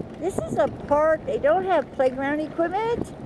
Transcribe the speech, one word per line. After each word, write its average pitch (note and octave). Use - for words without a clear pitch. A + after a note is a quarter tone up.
This F4+
is D#5+
a C#4+
park. D#4
They A#3+
don't E4
have F4
playground C4+
equipment. F4+